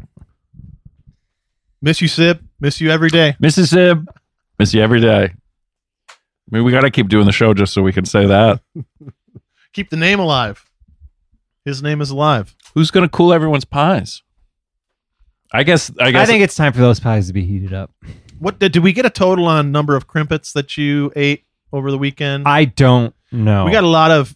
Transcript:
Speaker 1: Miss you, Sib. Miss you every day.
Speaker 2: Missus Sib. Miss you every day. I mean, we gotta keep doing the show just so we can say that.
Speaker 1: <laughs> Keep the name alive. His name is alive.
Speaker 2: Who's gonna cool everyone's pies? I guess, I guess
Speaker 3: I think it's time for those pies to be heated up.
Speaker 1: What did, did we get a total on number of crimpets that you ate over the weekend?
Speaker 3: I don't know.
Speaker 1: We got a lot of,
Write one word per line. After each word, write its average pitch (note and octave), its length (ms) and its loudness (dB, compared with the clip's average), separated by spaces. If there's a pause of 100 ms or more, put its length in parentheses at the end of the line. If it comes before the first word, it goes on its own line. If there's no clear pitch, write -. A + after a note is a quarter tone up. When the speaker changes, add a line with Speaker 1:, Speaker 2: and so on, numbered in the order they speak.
(1800)
Speaker 1:
Miss D#3 200 -2
you, F3 60 -2
Sib. E3 360 0 (160)
Miss C#3+ 200 -4
you D#3+ 120 -2
every D#3+ 180 0
day. D#3 300 2
Speaker 2:
Missus D#3 320 2
Sib. F3 360 2 (520)
Miss G#2 140 0
you A2 80 2
every A2+ 200 2
day. G2+ 320 2 (760)
I - 480 -16
mean, A#2 60 0
we B2 80 2
gotta C3+ 200 2
keep A#2 160 -2
doing G#2 180 4
the G2 60 4
show A2 220 2
just G2 200 -2
so G2 80 0
we F#2+ 120 0
can F#2 120 -4
say G2+ 220 0
that. G#2 340 4 (140)
Speaker 1:
<laughs> - 1000 -20
Keep G3+ 160 -10
the D#3 80 -8
name F#3+ 220 0
alive. C3 460 -2 (1000)
His C#3 180 -10
name D3 200 -4
is C#3 80 -6
alive. C#3 460 -2 (180)
Speaker 2:
Who's D#3 180 0
gonna F#3 180 2
cool F3 240 2
everyone's D#3 320 -2
pies? D3 560 -4 (1300)
I A#2+ 100 0
guess, E3 360 0
I B2 120 2
guess C3 120 2
Speaker 3:
I A3 80 2
think G#3+ 120 4
it's - 120 -2
time D3 180 0
for A#2+ 60 -6
those A#2+ 200 4
pies A2 280 -2
to F#2 60 -10
be F#2+ 120 -4
heated F#2+ 280 -8
up. F#2+ 180 -12 (480)
Speaker 1:
What F#3 200 -8
did, F#3+ 140 0
did F3+ 100 2
we F#3 100 2
get B3+ 120 -2
a A#3+ 40 2
total F#3 380 -2
on D3+ 240 0
number D3 240 -2
of C3+ 120 -6
crimpets D3+ 460 -6
that C#3+ 240 -8
you C#3+ 380 -2
ate C#3+ 280 -2 (300)
over C#3 180 -6
the C3+ 60 -4
weekend? C#3 500 -4
Speaker 3:
I D3 180 4
don't B2 480 2 (180)
know. G#2+ 340 0
Speaker 1:
We B2+ 60 0
got G#3 120 2
a F3 40 2
lot D#3+ 240 2
of, D3 240 0